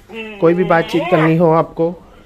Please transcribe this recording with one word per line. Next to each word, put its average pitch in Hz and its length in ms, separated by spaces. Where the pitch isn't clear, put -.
कोई 170 120
भी 180 100
बातचीत 165 480
करनी 160 260
हो 165 140
आपको 165 440